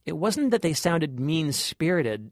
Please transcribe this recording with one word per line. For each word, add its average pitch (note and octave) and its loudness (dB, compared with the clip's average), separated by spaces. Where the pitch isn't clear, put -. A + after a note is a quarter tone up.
it D#3+ -6
wasn't A3+ 2
that A#3 2
they E3 2
sounded D#3 0
mean-spirited D3 0